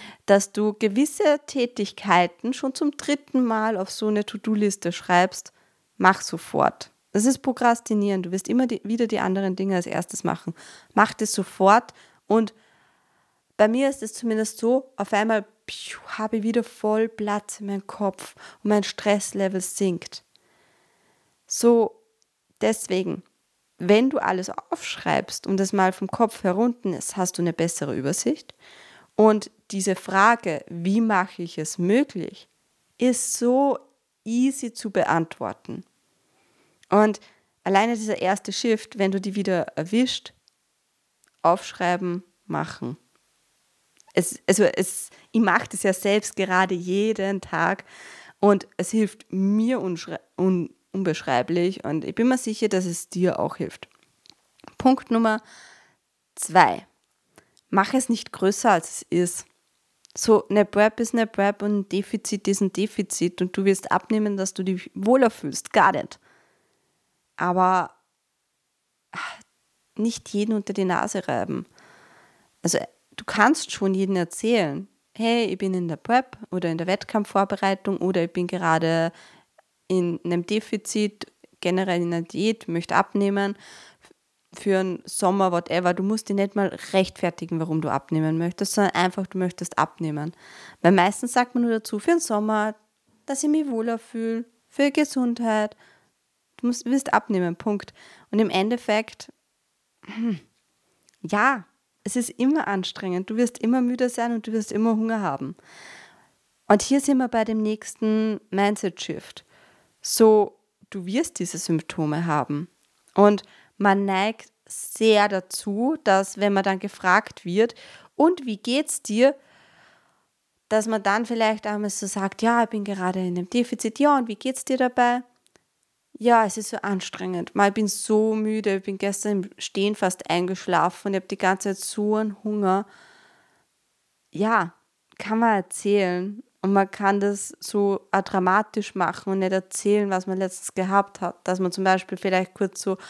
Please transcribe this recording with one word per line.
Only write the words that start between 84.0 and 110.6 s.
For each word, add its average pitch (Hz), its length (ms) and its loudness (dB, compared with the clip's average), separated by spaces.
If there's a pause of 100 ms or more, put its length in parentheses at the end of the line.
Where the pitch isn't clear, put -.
für 190 260 0
einen 185 260 -4
Sommer, 190 460 2
whatever." 175 420 0
Du 185 100 -4
musst 214 260 -2
dich 202 60 0
nicht 196 200 0
mal 196 120 2 (260)
rechtfertigen, 170 640 -2
warum 160 220 -2
du 151 100 -2
abnehmen 156 480 0
möchtest, 175 340 -4
sondern 202 220 2
einfach, 185 320 0
du - 100 -10
möchtest 180 400 -6
abnehmen. 156 540 -4 (500)
Weil 170 100 6
meistens 196 420 2
sagt 247 200 2
man 240 100 2
nur 233 100 2
dazu, 220 260 -4
"Für 330 120 0
den 339 80 4
Sommer, 214 560 0 (500)
dass 277 180 -4
ich 302 60 2
mich 302 200 2
wohler 226 300 -2
fühle, 226 460 -6 (220)
für 277 240 2
Gesundheit." 233 840 0 (800)
Du 240 100 -4
musst, 240 180 -4
wirst 262 280 0
abnehmen, 180 420 0
Punkt. - 380 -6 (380)
Und 208 80 2
im 220 100 4
Endeffekt, 220 800 -2 (720)
hm, 214 340 -4 (840)
ja, 214 440 0 (380)
es - 120 -6
ist 240 160 -2
immer 277 360 0
anstrengend. 190 640 -4
Du 220 80 -6
wirst 240 220 0
immer 247 220 2
müde 247 280 0
sein 240 220 -4
und 226 160 -6
du 220 60 -6
wirst 214 180 -4
immer 226 240 2
Hunger 220 260 -2
haben. 143 340 -4 (1120)
Und 202 140 6
hier 277 180 2
sind 277 180 2
wir 254 100 0
bei 226 160 0
dem 220 160 -2
nächsten 214 800 -2 (100)
Mindset-Shift. 196 960 -4 (560)
So, 214 560 4 (320)